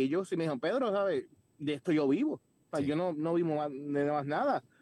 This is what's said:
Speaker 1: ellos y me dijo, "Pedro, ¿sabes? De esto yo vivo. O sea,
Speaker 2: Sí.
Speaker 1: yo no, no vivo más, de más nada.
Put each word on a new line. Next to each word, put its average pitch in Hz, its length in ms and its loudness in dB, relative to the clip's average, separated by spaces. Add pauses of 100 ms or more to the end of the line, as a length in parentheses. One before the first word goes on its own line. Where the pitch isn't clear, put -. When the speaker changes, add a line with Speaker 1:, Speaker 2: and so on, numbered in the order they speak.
Speaker 1:
ellos 160 320 0
y 185 40 -2
me 165 80 0
dijo, 151 140 -2
"Pedro, 214 340 0
¿sabes? 196 320 0 (340)
De 147 160 -2
esto 151 180 -2
yo 151 160 4
vivo. 240 260 2
O - 360 -18
sea, 156 100 -2
Speaker 2:
Sí. 143 60 0
Speaker 1:
yo 147 100 0
no, 180 160 0
no 156 220 -2
vivo 165 220 2
más, 147 140 -2
de 143 420 -2
más 147 140 0
nada. 185 360 0 (200)